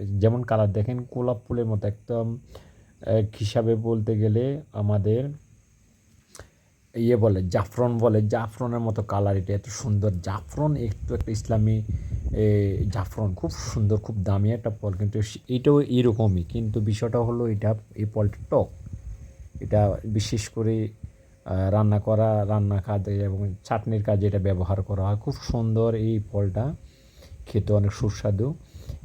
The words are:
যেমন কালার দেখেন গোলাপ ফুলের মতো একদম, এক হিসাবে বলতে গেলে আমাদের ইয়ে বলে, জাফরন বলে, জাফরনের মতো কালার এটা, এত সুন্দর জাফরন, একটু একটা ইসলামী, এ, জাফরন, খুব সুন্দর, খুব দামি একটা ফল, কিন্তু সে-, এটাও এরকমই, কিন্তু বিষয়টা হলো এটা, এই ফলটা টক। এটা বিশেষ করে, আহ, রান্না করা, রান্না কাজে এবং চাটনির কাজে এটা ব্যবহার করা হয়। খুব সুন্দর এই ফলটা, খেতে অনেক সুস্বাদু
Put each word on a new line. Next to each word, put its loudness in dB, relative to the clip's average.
যেমন 2
কালার 2
দেখেন -2
গোলাপ -2
ফুলের 0
মতো -2
একদম, -4
এক 0
হিসাবে 0
বলতে 0
গেলে 0
আমাদের 0
ইয়ে 4
বলে, 4
জাফরন 0
বলে, 4
জাফরনের -4
মতো -2
কালার 0
এটা, -2
এত -4
সুন্দর 0
জাফরন, -2
একটু -4
একটা -4
ইসলামী, 2
এ, 2
জাফরন, -2
খুব -4
সুন্দর, 0
খুব -8
দামি 2
একটা -4
ফল, -4
কিন্তু -2
সে-, -6
এটাও 4
এরকমই, 4
কিন্তু -4
বিষয়টা 0
হলো 0
এটা, 0
এই -4
ফলটা 0
টক। 2
এটা 2
বিশেষ -2
করে, -2
আহ, 0
রান্না 4
করা, 2
রান্না 2
কাজে -2
এবং -2
চাটনির -2
কাজে 2
এটা 2
ব্যবহার 0
করা -2
হয়। 0
খুব -4
সুন্দর 0
এই 0
ফলটা, 0
খেতে 0
অনেক 4
সুস্বাদু -2